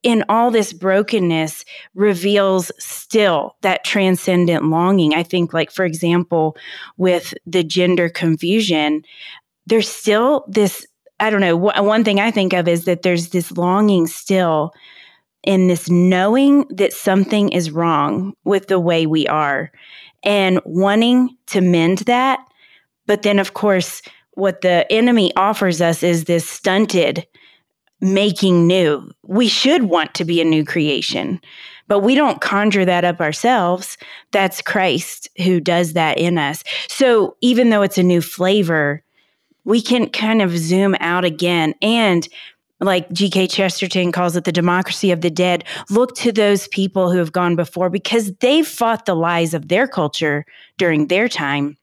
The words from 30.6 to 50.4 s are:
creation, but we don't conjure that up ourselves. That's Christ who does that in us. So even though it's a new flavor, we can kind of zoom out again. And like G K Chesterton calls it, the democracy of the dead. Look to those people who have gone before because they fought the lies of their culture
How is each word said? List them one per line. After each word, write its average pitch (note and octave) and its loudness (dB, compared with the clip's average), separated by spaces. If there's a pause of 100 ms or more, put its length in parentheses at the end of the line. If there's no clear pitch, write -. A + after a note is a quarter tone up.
creation, - -4 (460)
but G3+ 2
we A#3+ 2
don't C#4+ 0
conjure G3+ 0
that F3 2
up F3 -2
ourselves. F3+ -2 (340)
That's G3 0
Christ F3 -4 (160)
who F3+ 2
does E3+ 0
that D#3+ 0
in F3 0
us. D3 -4 (240)
So A#3 2
even B3 4
though G#3 4
it's G3 0
a F#3 2
new F3 4
flavor, E3 -2 (640)
we A3 2
can A#3+ 0
kind A3 0
of F3 0
zoom F#3 0
out F3 -2
again. E3 0
And G#3 0 (540)
like F3+ -2
G F#3 -2
K F#3 0
Chesterton F3+ -2
calls F3 -2
it, E3+ -4
the F3 -2
democracy F3 0
of E3 0
the E3+ 0
dead. F3 0 (260)
Look B3 0
to A#3+ -2
those G3+ 0
people F#3+ -2
who F3+ 0
have E3 -2
gone F3 0
before F3 -2
because G3+ -2
they D4 2
fought A3+ -4
the F#3 0
lies E3+ 0
of D3+ -8
their A3+ 2
culture D3+ -4 (320)